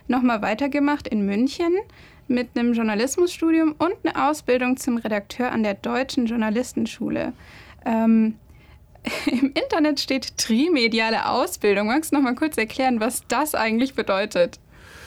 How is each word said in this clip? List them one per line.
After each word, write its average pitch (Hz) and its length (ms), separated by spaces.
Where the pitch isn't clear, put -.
nochmal 240 340
weitergemacht 285 680
in 208 200
München 277 460
mit 247 280
einem 240 180
Journalismusstudium 302 1040
und 349 160
eine 277 260
Ausbildung 254 480
zum 233 200
Redakteur 226 540
an 226 120
der 202 100
Deutschen 240 540
Journalistenschule. 226 1080
Ähm, 226 520
<laughs> - 220
im 262 280
Internet 320 460
steht - 380
trimediale 226 880
Ausbildung. 214 600
Magst 294 260
du - 20
noch 285 80
mal 247 120
kurz 311 220
erklären, 233 440
was 254 260
das 277 260
eigentlich 226 420
bedeutet? 220 680